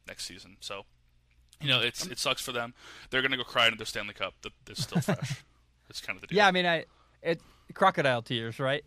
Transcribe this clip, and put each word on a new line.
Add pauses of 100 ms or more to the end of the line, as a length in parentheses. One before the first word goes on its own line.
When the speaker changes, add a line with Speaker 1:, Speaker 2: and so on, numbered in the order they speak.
Speaker 1:
next
season.
So, (800)
you
know,
it's,
it
sucks
for
them. (360)
They're
gonna
go
cry
into
their
Stanley
Cup
that (180)
is
still
fresh. (200)
Speaker 2:
<laughs>
Speaker 1:
That's
kind
of
the
deal.
Speaker 2:
Yeah,
I
mean,
I, (380)
it, (320)
crocodile
tears,
right?